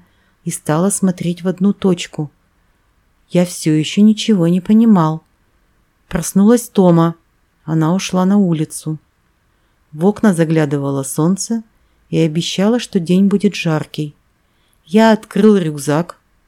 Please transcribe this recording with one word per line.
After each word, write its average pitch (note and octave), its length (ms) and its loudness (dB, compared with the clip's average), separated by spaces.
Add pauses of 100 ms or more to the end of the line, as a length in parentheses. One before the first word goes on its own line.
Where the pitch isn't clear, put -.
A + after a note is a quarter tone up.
(440)
и E3+ 80 -8
стала E3 380 -2
смотреть F3+ 540 -4
в F#3 40 -4
одну F#3+ 260 0
точку. E3+ 580 -4 (1000)
Я F3 160 0
всё E3 280 -4
ещё D#3 280 0
ничего G#3 460 2
не F3 140 0
понимал. F#3+ 600 2 (840)
Проснулась G3+ 600 0
Тома. E3+ 460 2 (480)
Она D#3+ 300 -2
ушла F#3 320 -2
на G3+ 120 2
улицу. D#3 600 -2 (920)
В D3+ 140 -6
окна G#3 280 2
заглядывало D3 680 -2
солнце F#3+ 600 -4 (460)
и E3 80 -4
обещало, E3+ 640 -2
что G#3 200 -4
день F3+ 280 2
будет G3 280 0
жаркий. D#3 600 -6 (680)
Я A3 260 4
открыл G#3+ 460 2
рюкзак, D3+ 600 -2 (300)